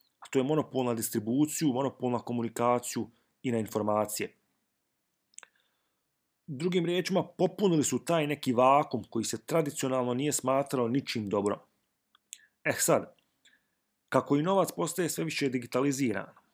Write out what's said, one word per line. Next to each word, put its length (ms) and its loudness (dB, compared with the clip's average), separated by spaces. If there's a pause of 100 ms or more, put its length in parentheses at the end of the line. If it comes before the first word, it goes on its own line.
(200)
a 100 -20
to 100 2
je 40 2
monopol 420 0
na 80 0
distribuciju, 800 0
monopol 380 -2
na 80 0
komunikaciju 880 -2 (340)
i 80 -2
na 60 2
informacije. 760 -2 (2250)
Drugim 380 -2
riječima, 380 0
popunili 600 2
su 220 -2
taj 220 2
neki 260 -2
vakum 560 4
koji 160 -4
se 200 -6
tradicionalno 680 0
nije 180 -2
smatrao 560 0
ničim 420 -2
dobrom. 300 0 (1040)
Eh 140 0
sad, 380 2 (960)
kako 260 2
i 60 2
novac 340 0
postaje 340 -4
sve 140 -6
više 260 -2
digitaliziran, 760 -2 (280)